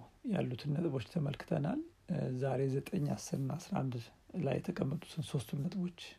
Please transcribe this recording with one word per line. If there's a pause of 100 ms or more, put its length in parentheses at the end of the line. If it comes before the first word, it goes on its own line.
(280)
ያሉትን
ነጥቦች
ተመልክተናል። (240)
እ፣ (220)
ዛሬ
ዘጠኝ፣
አስር
እና
አስራ
አንድ (420)
ላይ
የተቀመጡትን
ሶስቱን
ነጥቦች፣ (200)